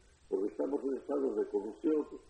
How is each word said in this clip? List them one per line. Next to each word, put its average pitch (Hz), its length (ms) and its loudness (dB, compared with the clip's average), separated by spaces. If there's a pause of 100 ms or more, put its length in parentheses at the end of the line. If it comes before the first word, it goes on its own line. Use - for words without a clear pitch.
(280)
porque 98 200 0
estamos 143 360 -2
en 135 120 0
estados 135 400 0
de 101 120 2
corrupción, 110 580 0 (240)